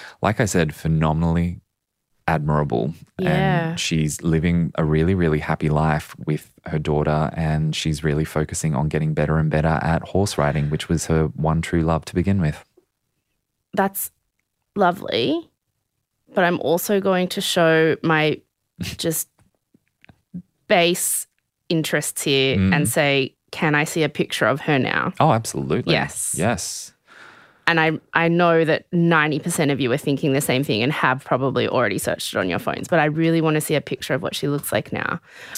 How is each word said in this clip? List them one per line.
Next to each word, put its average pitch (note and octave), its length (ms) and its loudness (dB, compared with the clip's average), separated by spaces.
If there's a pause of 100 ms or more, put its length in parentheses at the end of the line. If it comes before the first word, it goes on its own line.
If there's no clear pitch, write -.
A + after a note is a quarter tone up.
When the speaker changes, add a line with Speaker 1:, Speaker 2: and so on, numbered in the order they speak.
(220)
Speaker 1:
like G#2 200 2
I A#2 40 2
said, E2+ 300 0
phenomenally E2 840 0 (640)
admirable. D2+ 680 0 (260)
Speaker 2:
Yeah. F#3 120 0 (400)
Speaker 1:
And E3+ 80 -8
she's D#2 420 -2
living E2 540 2
a D#2+ 100 0
really, D#2 280 2
really D#2+ 260 2
happy D#2 280 -2
life D2+ 480 0 (100)
with D2+ 240 -4 (160)
her E2 140 -4
daughter, D2+ 560 0
and D#2 400 0
she's D2+ 260 -2
really D#2 220 0
focusing D#2 500 -2
on C#2+ 140 0
getting D#2 260 -2
better D2+ 240 0
and D#2 120 2
better D#2 180 2 (140)
at E2 220 0
horse - 340 -2
riding, D2 320 0
which D2+ 180 -4
was E2 200 -2
her D#2+ 180 2 (100)
one D#2+ 260 0
true E2 200 0
love D#2+ 240 0
to - 100 -8
begin F#2+ 240 2
with. D#2 240 -2 (1080)
Speaker 2:
That's G3 360 -2 (680)
lovely, F#3+ 720 0 (840)
but F#3 120 2
I'm F3 160 0
also F3+ 400 0
going F#3 260 2
to G3 140 -6
show D#3+ 600 4
my D#3 360 2 (400)
Speaker 1:
<laughs> - 20 -6 (160)
Speaker 2:
just E3 300 -4 (1400)
base F3 600 2 (420)
interests D#3 540 -2
here C3+ 340 2
Speaker 1:
Mm. F#2+ 180 2
Speaker 2:
and D3 140 2
say, C#3 460 0 (160)
"Can D3+ 240 0
I D3 80 2
see D#3 200 -2
a D3 60 2
picture - 360 -2
of C3 160 2
her D3 180 2
now?" - 400 -2
Speaker 1:
Oh, D3+ 120 6
absolutely. A2 600 0
Speaker 2:
Yes. - 440 -4
Speaker 1:
Yes. - 540 -4 (760)
Speaker 2:
And E3 140 4
I, D#3+ 140 2 (200)
I E3 140 2
know E3+ 380 4
that D3+ 260 0
ninety D#3+ 480 2
percent D#3+ 320 0
of C3 80 0
you C3 140 0
are C#3+ 40 0
thinking C#3 360 0
the C3+ 80 2
same C3 240 0
thing A2+ 180 0
and C#3 80 0
have C3+ 320 0
probably B2 420 0
already G#2+ 320 0
searched - 360 -6
it - 40 -2
on F#2 120 0
your E2+ 100 -2
phones, - 300 -6
but E3+ 100 2
I D3+ 60 4
really E3 340 0
wanna D#3 220 0
see D#3 140 -2
a C#3+ 60 2
picture - 320 -6
of C#3 80 -2
what - 140 -6
she - 140 -4
looks C#3+ 240 -4
like - 180 -2
now. - 300 -6 (360)